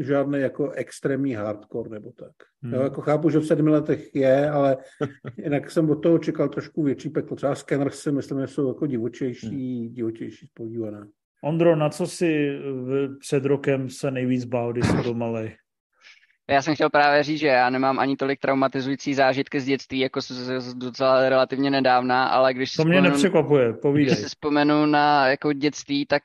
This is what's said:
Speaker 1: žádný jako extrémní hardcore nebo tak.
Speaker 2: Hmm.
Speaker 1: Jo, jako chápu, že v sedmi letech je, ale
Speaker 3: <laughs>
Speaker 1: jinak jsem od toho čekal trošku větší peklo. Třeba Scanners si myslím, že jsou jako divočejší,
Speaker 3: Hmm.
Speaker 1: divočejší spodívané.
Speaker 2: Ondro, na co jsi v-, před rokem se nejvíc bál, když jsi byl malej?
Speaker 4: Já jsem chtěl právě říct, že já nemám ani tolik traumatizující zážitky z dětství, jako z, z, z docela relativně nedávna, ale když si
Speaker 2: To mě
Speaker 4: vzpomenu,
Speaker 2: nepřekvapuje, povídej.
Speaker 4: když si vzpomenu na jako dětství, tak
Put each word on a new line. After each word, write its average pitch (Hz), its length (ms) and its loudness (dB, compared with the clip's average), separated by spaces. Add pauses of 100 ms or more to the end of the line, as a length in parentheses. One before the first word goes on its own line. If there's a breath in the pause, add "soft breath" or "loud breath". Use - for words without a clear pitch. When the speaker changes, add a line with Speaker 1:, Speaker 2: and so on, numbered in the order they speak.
Speaker 1:
žádný 139 400 0
jako 139 300 -2
extrémní 135 640 -4
hardcore 107 560 -8
nebo 107 280 -16
tak. - 140 -20 (300)
Speaker 2:
Hmm. 120 120 -8
Speaker 1:
Jo, 127 80 -2
jako 139 180 -4
chápu, 151 300 2
že 226 80 2
v - 80 0
sedmi 151 240 2
letech 151 440 0
je, 139 360 4
ale 139 260 2 (240 loud breath)
Speaker 3:
<laughs> - 440 -8
Speaker 1:
jinak 143 260 -2
jsem 160 200 2
od 147 60 4
toho 165 220 4
čekal 156 300 -2
trošku - 340 -6
větší 135 280 -2
peklo. 139 260 -6
Třeba 139 180 -2
Scanners 139 440 -4
si 151 140 -4
myslím, 139 280 -4
že 131 60 -4
jsou 135 220 -2
jako 127 180 -4
divočejší, 120 600 -6 (400)
Speaker 3:
Hmm. 117 80 -14
Speaker 1:
divočejší 113 520 -8
spodívané. 110 600 -10 (380)
Speaker 2:
Ondro, 165 320 2
na 151 140 0
co 175 160 -6
jsi 147 520 0
v-, 139 640 -4
před 139 240 -2
rokem 135 460 0
se 139 200 -6
nejvíc 127 340 -2
bál, 120 280 -4
když 120 140 -2
jsi - 160 2
byl 117 120 -2
malej? 113 420 -6 (920 soft breath)
Speaker 4:
Já 139 120 4
jsem 147 120 0
chtěl 151 160 0
právě 147 320 6
říct, 147 180 -2
že 156 60 0
já 123 240 4
nemám 131 280 0
ani 135 180 0
tolik 135 240 -4
traumatizující 135 720 -2
zážitky 135 460 0
z 127 40 -6
dětství, 135 340 -4
jako 131 240 -2
z, - 80 -12
z, 127 300 -6
z 123 140 -12
docela 131 540 2
relativně 131 420 2
nedávna, 127 560 2
ale 131 280 2
když 127 160 -4
si - 60 -8
Speaker 2:
To 156 80 2
mě 165 120 4
Speaker 4:
vzpomenu, 185 180 6
Speaker 2:
nepřekvapuje, 143 580 4
povídej. 143 340 2
Speaker 4:
když 117 120 2
si 104 100 -4
vzpomenu 147 580 2
na 147 420 4
jako 143 240 0
dětství, 143 540 -4
tak 143 180 0